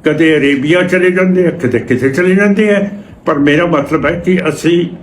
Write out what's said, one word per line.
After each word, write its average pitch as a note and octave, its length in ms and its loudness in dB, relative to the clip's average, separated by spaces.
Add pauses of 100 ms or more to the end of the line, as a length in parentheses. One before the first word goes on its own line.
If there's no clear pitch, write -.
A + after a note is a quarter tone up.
ਕਦੇ D3+ 320 2
ਅਰੇਬੀਆ C#3+ 460 2
ਚਲੇ F3+ 280 0
ਜਾਂਦੇ F#3 360 0
ਆ, D#3 40 2
ਕਦੇ A#2+ 280 -2
ਕਿਤੇ B2+ 320 -2
ਚਲੇ F3+ 240 0
ਜਾਂਦੇ G#3 360 2
ਆ। G3+ 180 0 (380)
ਪਰ D#3 120 0
ਮੇਰਾ D3 280 2
ਮਤਲਬ D3 400 -2
ਹੈ D#3+ 60 0
ਕਿ F3+ 260 0 (100)
ਅਸੀਂ E3+ 360 0 (180)